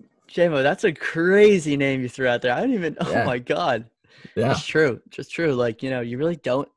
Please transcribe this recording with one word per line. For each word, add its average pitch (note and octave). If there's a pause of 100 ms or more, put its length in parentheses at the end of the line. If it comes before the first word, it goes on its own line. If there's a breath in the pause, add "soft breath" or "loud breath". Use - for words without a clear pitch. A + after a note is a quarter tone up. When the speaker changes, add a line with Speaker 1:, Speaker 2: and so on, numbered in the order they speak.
(280)
Speaker 1:
J F3
Mo, C#3
that's D3
a G3
crazy F3+
name C3+
you B2
threw C3
out A#2+
there. B2
I D3
didn't B3+
even, E3+
<laughs> -
oh -
Speaker 2:
Yeah. -
Speaker 1:
my B2+
God. C3+ (460 loud breath)
Speaker 2:
Yeah. A#2
Speaker 1:
It's -
true. D3
It's -
just -
true. D#3+
Like, A#2+
you C3+
know, B2+
you A#2+
really E3
don't, B2+